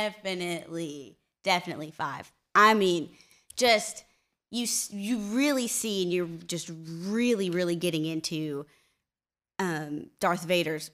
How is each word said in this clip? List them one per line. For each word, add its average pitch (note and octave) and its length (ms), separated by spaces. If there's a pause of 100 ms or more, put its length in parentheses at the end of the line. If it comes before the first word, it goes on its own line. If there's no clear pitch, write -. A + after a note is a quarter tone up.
(240)
definitely, E3 920 (280)
definitely F3 480
five. C#3 400 (240)
I G#3+ 180
mean, F#3 360 (460)
just, A#3 480 (460)
you A#3+ 140
s-, - 280
you G#3 280
really B3 480
see, G#3 360
and F3 80
you're F3+ 160 (200)
just E3+ 240 (300)
really, G#3 480
really F3 260
getting E3 300
into, D#3 600 (960)
um, D#3 480 (120)
Darth E3+ 260
Vader's D#3+ 480